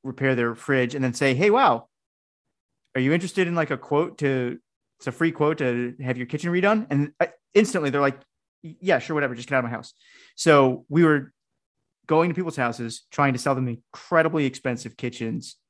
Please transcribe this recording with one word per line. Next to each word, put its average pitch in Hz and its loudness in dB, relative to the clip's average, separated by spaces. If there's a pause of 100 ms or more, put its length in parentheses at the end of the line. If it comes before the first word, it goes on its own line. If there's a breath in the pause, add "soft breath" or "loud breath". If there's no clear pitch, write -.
repair 131 -2
their 117 0
fridge, 127 0
and 139 -4
then 123 -2
say, 135 0
"Hey, 180 2
wow, 202 2 (1040)
are 131 -2
you 131 2
interested 180 0
in, 175 -4
like, 160 0
a 139 -2
quote 147 -2
to, 131 -2 (400)
it's - -12
a 127 -4
free 165 0
quote 156 0
to 123 -2
have 127 -4
your 123 -8
kitchen 170 -6
redone?" 202 0
And, 143 0
uh, 170 4 (280)
instantly 190 2
they're 139 0
like, 139 0 (420)
"Yeah, 165 -2
sure, - -6
whatever, 139 -2
just 120 -14
get 139 0
out 127 2
of 117 -6
my 120 -8
house." - -16 (420 soft breath)
So 135 4
we 165 4
were 147 2 (760)
going 165 2
to 165 -2
people's 170 -6
houses, 120 -6
trying 143 2
to 120 -4
sell 139 -2
them 131 -4
incredibly 160 -2
expensive 123 -6
kitchens. 120 -8 (140)